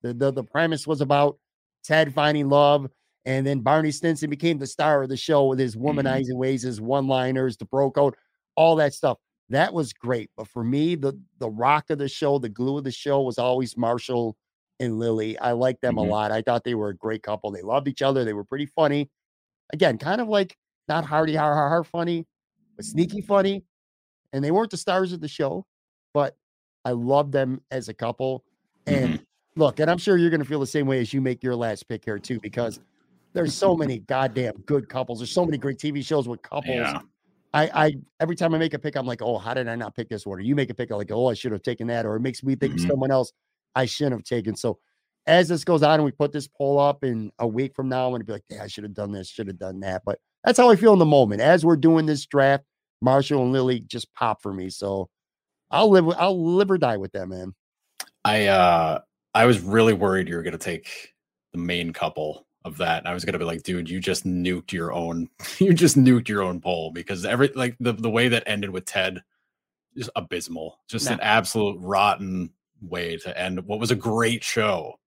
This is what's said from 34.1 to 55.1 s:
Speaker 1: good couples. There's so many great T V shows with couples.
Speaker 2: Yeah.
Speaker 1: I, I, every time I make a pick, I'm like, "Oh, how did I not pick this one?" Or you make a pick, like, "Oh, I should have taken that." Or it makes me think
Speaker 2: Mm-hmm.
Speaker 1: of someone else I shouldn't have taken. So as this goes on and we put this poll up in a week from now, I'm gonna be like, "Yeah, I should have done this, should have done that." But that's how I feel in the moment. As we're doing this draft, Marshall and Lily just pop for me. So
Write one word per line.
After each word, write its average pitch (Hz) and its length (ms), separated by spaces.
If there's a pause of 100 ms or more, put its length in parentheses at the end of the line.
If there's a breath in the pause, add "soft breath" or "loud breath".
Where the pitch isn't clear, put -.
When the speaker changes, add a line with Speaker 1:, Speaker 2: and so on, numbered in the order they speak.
Speaker 1:
good 143 240
couples. 123 300
There's 120 120
so 180 140
many 156 120
great 139 220
T 151 120
V 143 120
shows 135 240
with 120 160
couples. 131 320
Speaker 2:
Yeah. - 240 (540)
Speaker 1:
I, 156 340
I, 151 60 (260)
every 165 160
time 165 180
I 160 60
make 160 160
a 135 40
pick, 147 160
I'm 131 120
like, 120 160
"Oh, 117 160
how 117 160
did 127 120
I 117 80
not 113 200
pick 120 140
this 107 180
one?" 98 100
Or 92 40
you 123 120
make 135 160
a 120 60
pick, 120 160
like, 104 200
"Oh, 120 160
I 120 60
should 107 200
have 98 100
taken 117 240
that." 117 180
Or 107 100
it 110 40
makes 131 240
me 135 120
think - 200
Speaker 2:
Mm-hmm. 175 100
Speaker 1:
of 156 60
someone 131 200
else 131 200 (420)
I 127 120
shouldn't 135 280
have 107 100
taken. 110 320
So - 240 (480)
as 170 200
this 165 160
goes 165 200
on 151 120
and 156 80
we 139 80
put 147 220
this 143 140
poll 143 320
up 143 240
in 113 360
a 117 80
week 131 280
from 131 140
now, 127 160
I'm 127 80
gonna 113 120
be 107 80
like, 98 160
"Yeah, 107 140
I 104 40
should 104 160
have 104 100
done 101 200
this, 95 160
should 107 180
have 95 120
done 95 200
that." 95 260
But 101 140 (240)
that's 240 160
how 247 100
I 220 60
feel 214 180
in 190 60
the 170 60
moment. 120 360
As 160 240
we're 170 120
doing 160 280
this 151 200
draft, 139 380 (380)
Marshall 135 420
and 127 100
Lily 127 260
just 113 340
pop 113 280
for 101 120
me. 92 160
So 98 400 (600)